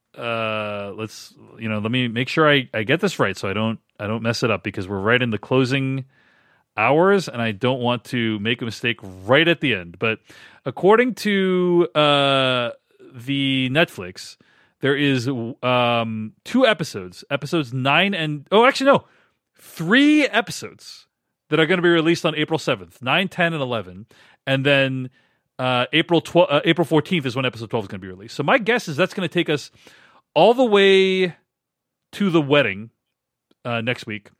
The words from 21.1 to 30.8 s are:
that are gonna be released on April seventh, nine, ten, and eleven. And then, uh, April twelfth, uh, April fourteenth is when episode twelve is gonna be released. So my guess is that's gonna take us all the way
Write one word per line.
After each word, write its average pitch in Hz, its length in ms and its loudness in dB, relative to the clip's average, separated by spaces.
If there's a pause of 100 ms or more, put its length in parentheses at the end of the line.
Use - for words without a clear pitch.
that 151 100 0
are 160 60 4
gonna 175 160 2
be 175 80 4
released 170 380 2
on 156 80 -2
April 151 240 -2
seventh, 98 420 -6
nine, 160 280 -2
ten, 170 260 -2
and 147 80 -4
eleven. 104 420 -8 (420)
And 135 200 0
then, 131 420 2 (500)
uh, 127 340 0
April 165 300 2
twelfth, - 280 2
uh, 147 140 2
April 165 220 2
fourteenth 156 400 0
is 117 100 -6
when 131 80 -2
episode 113 240 -8
twelve 113 160 -4
is 92 40 -16
gonna 98 120 -12
be 95 80 -14
released. 95 260 -16
So - 80 -4
my 190 140 2
guess 226 320 -2
is 147 80 -8
that's 180 160 0
gonna 180 160 -4
take 170 220 -2
us 147 200 -4 (640)
all 196 200 6
the 262 100 4
way 190 720 4 (760)